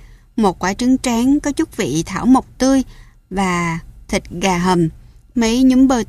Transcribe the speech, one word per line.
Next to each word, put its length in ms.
một 240
quả 140
trứng 240
tráng 420
có 120
chút 260
vị 280
thảo 200
mộc 200
tươi 260
và 500
thịt 160
gà 160
hầm, 320
mấy 280
nhúm 240
bơ 220